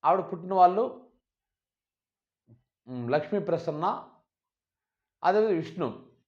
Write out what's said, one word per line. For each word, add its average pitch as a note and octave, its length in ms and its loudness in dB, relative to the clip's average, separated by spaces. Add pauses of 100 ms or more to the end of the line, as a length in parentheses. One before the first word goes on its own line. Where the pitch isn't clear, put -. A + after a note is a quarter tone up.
ఆవిడ F3+ 260 2
పుట్టిన F3+ 220 -8
వాళ్ళు, F#3+ 560 4 (1800)
ఉమ్, B2 240 -6
లక్ష్మీ D3+ 280 0
ప్రసన్న, E3 680 -4 (1120)
అదేవిధంగా G#3 320 2
విష్ణు. D3+ 500 -6 (220)